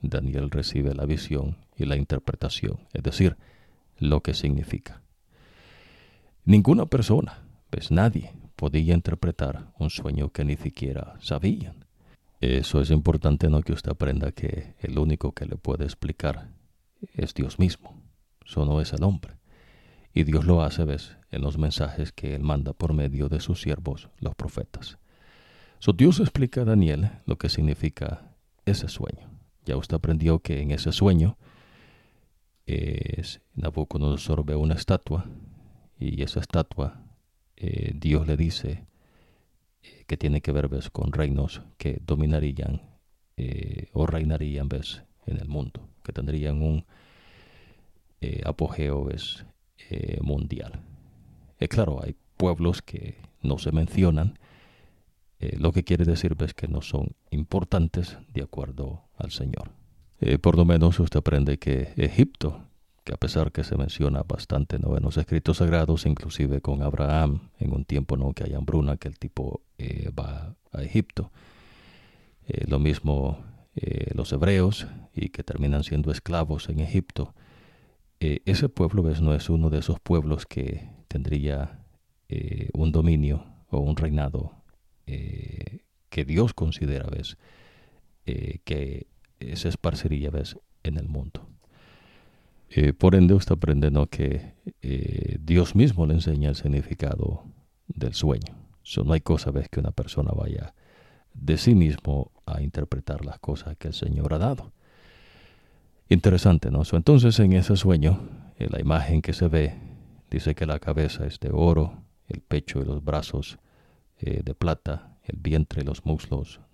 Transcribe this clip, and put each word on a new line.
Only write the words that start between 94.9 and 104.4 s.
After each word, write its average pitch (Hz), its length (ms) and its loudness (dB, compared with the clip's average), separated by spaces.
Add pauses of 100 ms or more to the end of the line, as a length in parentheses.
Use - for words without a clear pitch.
Dios 82 360 4
mismo 101 300 6
le 76 80 4
enseña 76 340 2
el 67 80 0
significado - 880 -2 (420)
del - 280 -6
sueño. 65 420 -2 (260)
So, - 220 -4
no 73 80 2
hay 80 80 4
cosa, 73 300 0
¿ves?, 71 180 -2
que - 100 -6
una 71 140 -2
persona - 400 -2
vaya 69 420 -6 (600)
de 78 240 2
sí 120 160 6
mismo 73 580 4 (140)
a 71 160 -4
interpretar 71 600 -4
las 73 140 -10
cosas 76 380 -8
que 76 120 -10
el 73 60 -6
Señor 73 400 -2
ha 78 40 0
dado. 127 340 -2 (1400)